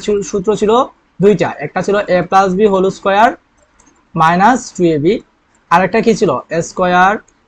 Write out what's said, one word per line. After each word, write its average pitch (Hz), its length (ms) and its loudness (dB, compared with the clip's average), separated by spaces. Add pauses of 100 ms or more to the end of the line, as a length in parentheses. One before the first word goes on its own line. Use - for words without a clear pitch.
সু-, 202 260 -2
সূত্র 202 180 -4 (120)
ছিল 208 100 0 (520)
দুইটা, 175 260 2 (160)
একটা 165 200 -6
ছিল 202 100 -2 (220)
a - 20 2 (100)
plus 196 280 2
b - 20 0 (120)
whole 190 180 0 (100)
square 208 320 2 (920)
minus 185 380 2 (160)
two 180 100 0 (100)
A - 80 -2
B, - 20 0 (680)
আর 175 140 4
একটা 208 180 -2
কি 226 140 2
ছিল? 170 120 0 (260)
এ - 20 -2 (100)
স্কয়ার 180 420 2 (360)